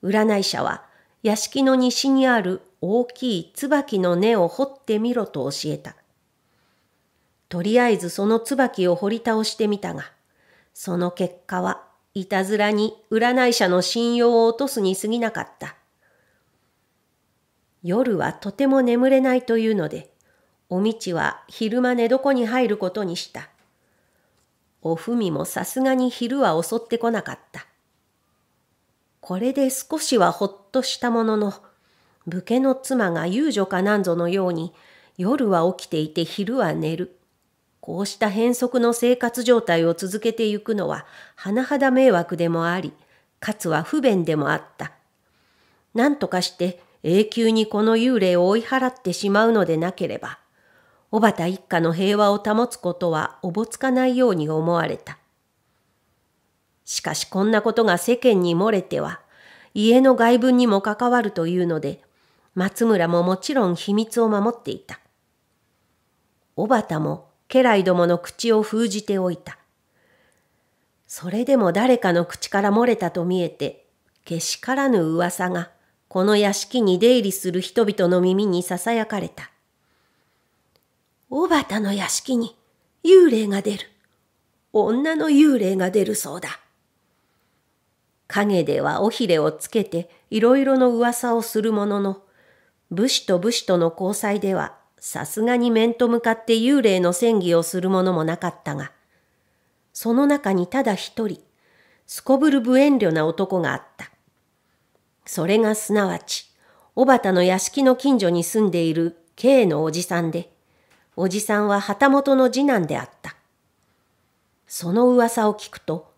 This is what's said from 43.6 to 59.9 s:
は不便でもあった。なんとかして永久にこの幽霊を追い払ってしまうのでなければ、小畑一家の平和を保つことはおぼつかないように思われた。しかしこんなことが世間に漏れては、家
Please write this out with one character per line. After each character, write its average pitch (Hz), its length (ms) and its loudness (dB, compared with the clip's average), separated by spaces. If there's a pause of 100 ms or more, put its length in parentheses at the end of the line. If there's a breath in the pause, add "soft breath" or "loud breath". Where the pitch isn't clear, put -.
は 156 140 0
不 302 180 -4
便 208 240 2
で 156 120 -2
も 147 140 -2
あ 156 60 0
っ - 60 -8 (160)
た。 - 140 -12 (1000)
な 233 140 2
ん 285 80 0
と 202 120 -4
か 180 140 -2
し - 100 -6
て 175 280 -6 (220 soft breath)
永 185 240 2
久 226 240 0
に 220 160 2
こ 208 160 -2
の 226 140 2
幽 240 220 2
霊 185 180 2
を 175 120 4
追 208 100 2
い - 20 0
払 254 280 -2
っ 254 60 -6
て - 180 -6
し 202 180 -4
ま 208 160 4
う 233 60 2
の 208 120 2
で 165 120 0
な 170 160 -4
け 185 140 -8
れ - 120 -8
ば、 - 200 -14 (720 soft breath)
小 214 100 0
畑 196 300 2
一 190 180 -8
家 175 120 0
の 165 120 2
平 190 240 0
和 208 160 4
を 208 60 0
保 214 280 0
つ 240 100 -10
こ 175 180 -6
と 175 160 -2
は 156 320 -4
お 190 80 -6
ぼ 208 160 -4
つ - 120 -16
か 262 120 -2
な 254 160 2
い 254 100 0
よ 254 140 2
う 190 40 2
に 151 140 -4
思 160 240 0
わ 165 140 0
れ - 100 -6
た。 - 220 -18 (1700)
し - 160 -8
か 151 140 -6
し - 100 -6
こ 190 180 -4
ん 214 80 2
な 214 120 2
こ 220 100 0
と 226 120 2
が 180 140 2
世 240 180 0
間 233 240 4
に 175 140 0
漏 196 160 2
れ 196 120 0
て - 180 -6
は、 151 200 -8 (540 soft breath)
家 226 260 6